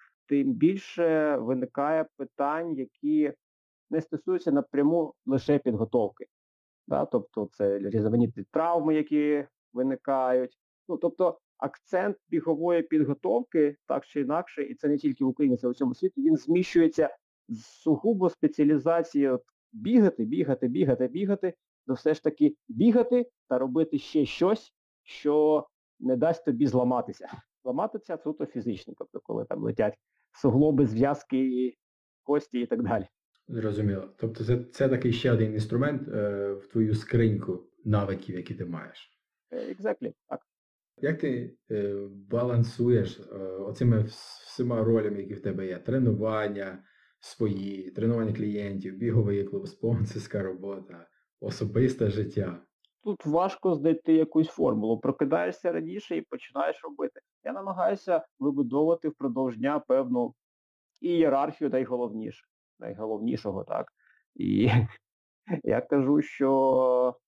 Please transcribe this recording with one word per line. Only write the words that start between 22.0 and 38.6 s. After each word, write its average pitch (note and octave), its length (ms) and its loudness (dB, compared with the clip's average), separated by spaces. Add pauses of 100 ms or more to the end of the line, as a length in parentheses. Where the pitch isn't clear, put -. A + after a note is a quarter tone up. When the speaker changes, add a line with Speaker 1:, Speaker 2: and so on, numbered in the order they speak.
Speaker 1:
ж D3+ 100 -4
таки D3+ 320 2 (120)
бігати A#3+ 640 4 (180)
та B3+ 100 0
робити E3 400 0
ще D3 280 0
щось, - 480 0 (300)
що D3+ 640 2 (320)
не B2+ 160 0
дасть D#3+ 300 0
тобі C#3 220 2
зламатися. B2 640 0 (340)
Зламатися D#3+ 540 -6
суто D3+ 280 -6
фізично, A2+ 520 -8
тобто - 220 -14
коли A2+ 260 -6
там G#2 140 -6
летять A2 360 -2 (360)
суглоби, C#3 540 4
зв'язки, B2+ 880 0 (500)
кості D3 360 -2
і A#2+ 60 -2
так A#2 180 -2
далі. G#2+ 240 0 (400)
Speaker 2:
Зрозуміло. G#2 720 -2
Тобто A2 260 -6
це, B2 200 2
це - 260 -2
такий B2 240 0
ще B2+ 180 0
один G#2+ 220 2
інструмент, B2 540 -2
е, G2+ 460 -4
в - 140 -12
твою A2 280 2
скриньку A2 680 0 (220)
навиків, G2+ 500 -2
які - 200 -8
ти F2+ 100 -8